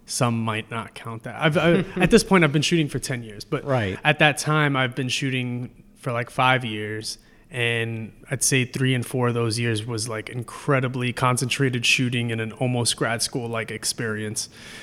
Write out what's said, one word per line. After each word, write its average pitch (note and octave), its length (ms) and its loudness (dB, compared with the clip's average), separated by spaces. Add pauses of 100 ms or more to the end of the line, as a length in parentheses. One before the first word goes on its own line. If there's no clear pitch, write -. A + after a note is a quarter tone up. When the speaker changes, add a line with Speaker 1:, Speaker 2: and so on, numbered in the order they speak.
Speaker 1:
some A#2 360 0
might G#2+ 260 -4
not A2 240 -8
count A2+ 300 -12
that. A2 160 -12
I've, D#3 180 2
I, F3 260 4 (120)
Speaker 2:
<laughs> - 60 -
Speaker 1:
at F3+ 100 2
this A3+ 120 8
point, F#3 200 4
I've D3 100 4
been D#3 80 2
shooting D#3+ 260 2
for C3 120 -6
ten A#2+ 240 -6
years, G#2+ 200 -14
but - 200 -6
Speaker 2:
Right. A2 400 0
Speaker 1:
at D3+ 160 2
that D3+ 180 6
time, D3 380 2
I've B2+ 200 0
been B2+ 140 -2
shooting B2 600 -4 (280)
for, - 140 -6
like, A#2+ 180 -4
five B2+ 360 4
years, G#2+ 520 -6 (340)
and A#2 600 -2 (180)
I'd C3+ 140 -2
say C3 220 4
three C3 280 0
and A#2+ 120 0
four B2 240 0
of A#2 40 2
those A#2 260 0
years A2+ 260 0
was, A2+ 240 -4
like, A2 200 -8
incredibly B2 840 0
concentrated B2 720 2
shooting A#2+ 460 2
in A2+ 80 -2
an A2 140 -4
almost B2 440 0
grad A#2 260 0
school-like A#2 480 -4
experience G#2+ 800 -4 (340)